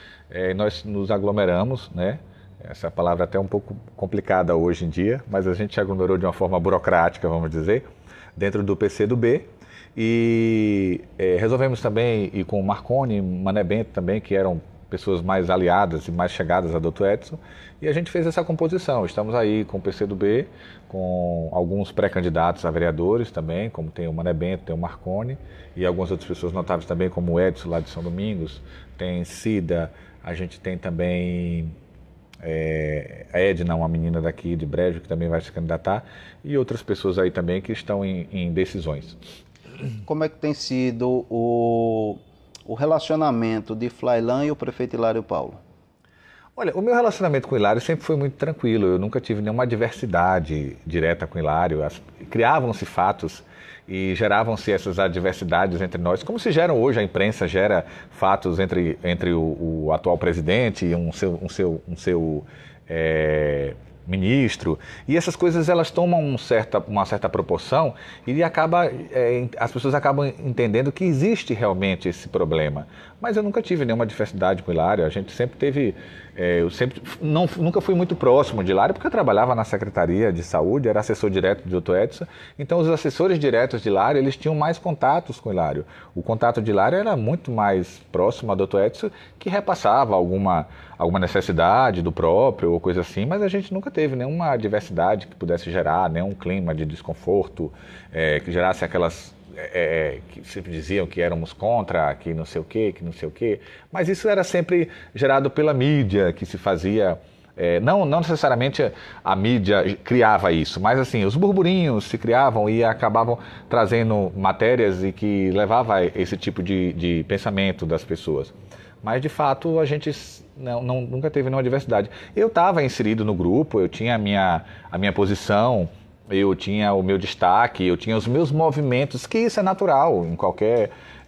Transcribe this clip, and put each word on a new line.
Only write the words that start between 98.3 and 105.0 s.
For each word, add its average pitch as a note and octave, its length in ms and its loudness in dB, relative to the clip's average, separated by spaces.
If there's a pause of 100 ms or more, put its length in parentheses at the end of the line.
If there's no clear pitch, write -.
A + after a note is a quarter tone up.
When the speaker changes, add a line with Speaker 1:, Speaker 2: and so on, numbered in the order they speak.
Speaker 1:
que E2+ 100 -8
gerasse F2+ 320 0
aquelas, E2+ 500 -2 (220)
é, D#2+ 180 -12
é, D#2+ 460 0 (100)
que - 160 -20
sempre F#2 240 -12
diziam E2+ 380 -4
que F2 140 -4
éramos E2+ 320 -2
contra, F2+ 640 0
que E2 180 -8
não D#2+ 100 -6
sei E2 160 -8
o D#2+ 60 -4
quê, A2 260 -2
que E2+ 140 -10
não E2+ 80 -8
sei D#2 160 -8
o - 20 -14
quê. G#2+ 300 -4 (280)
Mas F3+ 200 -2
isso G3 180 -2
era G3+ 160 2
sempre F3 460 0 (240)